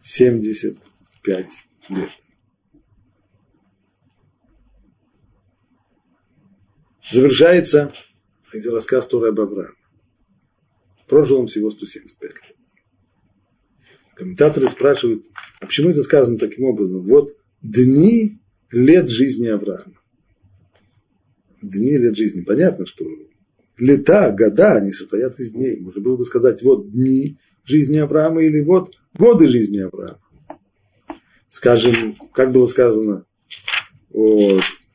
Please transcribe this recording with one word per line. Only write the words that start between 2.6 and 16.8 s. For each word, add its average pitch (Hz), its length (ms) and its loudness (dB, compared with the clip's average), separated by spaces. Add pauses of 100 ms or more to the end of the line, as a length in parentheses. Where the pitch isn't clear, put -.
Завершается 147 840 2 (720)
рассказ 120 420 -4
Торы 113 220 -2
об 107 120 -4
Аврааме. 98 340 -8 (1300)
Прожил 139 340 4
он 113 60 -4
всего 107 220 -6
сто - 160 -16
семьдесят - 340 -18
пять - 160 -18
лет. - 200 -20 (1600)
Комментаторы 151 540 0
спрашивают, 123 560 -2 (340)
а - 60 -18
почему 151 240 -2
это 147 120 0
сказано 127 360 2
таким 120 280 -6
образом? 98 360 -4